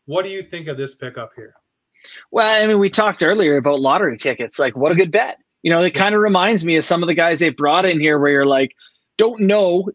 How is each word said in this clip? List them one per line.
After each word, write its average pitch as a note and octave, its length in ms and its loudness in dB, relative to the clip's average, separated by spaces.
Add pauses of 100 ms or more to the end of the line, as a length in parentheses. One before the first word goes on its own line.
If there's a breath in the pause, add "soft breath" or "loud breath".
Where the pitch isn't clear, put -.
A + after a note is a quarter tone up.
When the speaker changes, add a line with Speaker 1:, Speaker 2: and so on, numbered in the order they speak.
Speaker 1:
What F3 180 -4
do G3 60 -10
you G3 120 -10
think E3 240 -16
of C#3+ 100 -10
this C3+ 200 -10
pickup B2+ 400 -14
here? A2 180 -20 (760 loud breath)
Speaker 2:
Well, A3 180 0
I G#3+ 180 2
mean, G#3+ 120 2
we G3 120 2
talked G#3+ 320 0
earlier E3 340 2
about C#3+ 240 0
lottery C#3 360 0
tickets. A#2+ 420 -6
Like, B2+ 180 -2
what C#3+ 160 0
a E3 40 0
good F3+ 160 2
bet. - 260 -2 (240)
You E3 100 -2
know, E3+ 100 2
it F3+ 120 0
Speaker 1:
Yeah. F#3+ 100 0
Speaker 2:
kinda G#3 140 2
reminds G3+ 460 2
me E3 120 0
of D3+ 80 0
some F3 180 0
of E3+ 60 -2
the F3 60 -2
guys E3 240 0
they E3 120 0
brought D3 340 0
in F3 160 0
here D3+ 180 2
where C#3+ 120 2
you're C#3 160 2
like, C3+ 260 0 (460 soft breath)
"Don't A3+ 220 0
know F#3+ 440 2 (100)